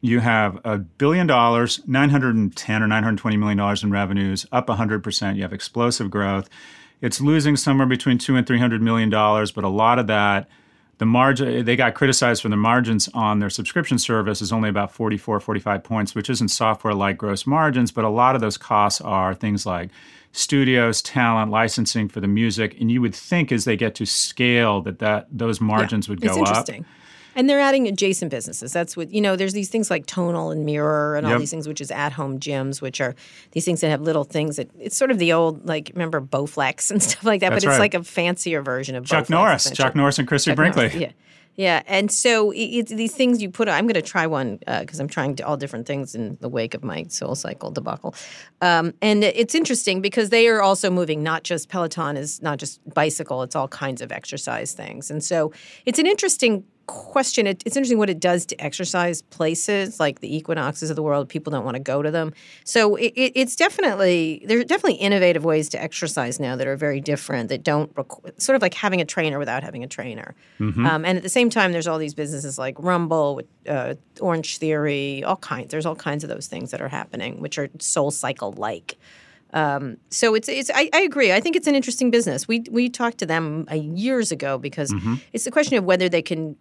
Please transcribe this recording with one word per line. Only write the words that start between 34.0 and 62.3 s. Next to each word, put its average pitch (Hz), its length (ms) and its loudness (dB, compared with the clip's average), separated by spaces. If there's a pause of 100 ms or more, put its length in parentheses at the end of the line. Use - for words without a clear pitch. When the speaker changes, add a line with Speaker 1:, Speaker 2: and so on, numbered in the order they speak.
Speaker 2:
little 156 220 0
things 151 340 -4
that, 143 120 -8 (100)
it's - 160 -8
sort 269 140 2
of 247 80 2
the 170 160 4
old, 165 320 2
like, 156 300 -4
remember 160 260 -2
Bowflex 135 680 -2
and 202 120 2
<laughs> - 0 -
stuff - 200 -2
like 214 180 4
that, 190 80 4
Speaker 1:
That's 196 160 2
Speaker 2:
but 143 40 6
it's 139 100 6
Speaker 1:
right. - 0 -
Speaker 2:
like 202 160 2
a 175 80 -2
fancier 175 580 -2
version 135 340 -4
of 123 100 -8
Speaker 1:
Chuck 156 200 2
Speaker 2:
Bowflex, - 60 -16
Speaker 1:
Norris, 175 340 4
Speaker 2:
essentially. 135 180 0
Speaker 1:
Chuck 127 120 2
Norris 143 240 4
and 127 80 0
Chrissy 147 240 2
Speaker 2:
Chuck 143 60 2
Norris, 165 180 4
Speaker 1:
Brinkley. 165 260 2
Speaker 2:
yeah. - 100 -6 (440)
Yeah, 180 300 2
and 202 260 0
so 220 400 2
i-, - 40 -6
it's 233 360 -2
these 220 220 -2
things 247 280 2
you 196 100 -4
put, 220 180 0
I'm 170 160 2
gonna 214 160 2
try 165 240 -2
one, 135 400 -2
uh, - 220 -4
'cause 156 120 -12
I'm 143 80 -4
trying 143 280 -2
to, - 100 -8
all 147 120 -2
different 135 280 -8
things 139 300 -6
in 107 260 -6
the 120 80 -6
wake 117 240 -4
of - 100 -10
my 82 200 -6
SoulCycle - 720 -8
debacle. - 400 -8 (460)
Um, 170 320 2 (100)
and 214 200 4
it's 226 300 0
interesting 240 480 0
because 202 280 0
they 233 180 6
are 226 160 4
also 196 260 4
moving, 165 320 0
not 160 220 -2
just 165 260 -4
Peloton 160 480 -4
is 147 240 -8
not 147 160 -2
just - 220 -12 (120)
bicycle, 147 520 0
it's 123 120 -8
all 135 120 -2
kinds 135 340 -8
of 123 100 -12
exercise - 600 -8
things. - 380 -14
And 147 120 -6
so 156 280 0 (340)
it's 247 140 0
an 320 80 4
interesting 262 560 2 (220)
question. - 600 0
It, 190 180 -2
it's 233 120 -2
interesting 247 200 2
what 208 120 2
it 165 100 -2
does 175 280 2
to - 140 -10
exercise 175 600 -2
places 165 800 -2
like 147 180 0
the 135 160 -8
Equinoxes 156 540 -4
of 151 80 -4
the 156 40 -4
world. 143 280 0
People 151 220 -8
don't 131 120 -2
wanna 131 160 -6
go 139 220 -4
to 151 100 -2
them. 160 220 -2 (320)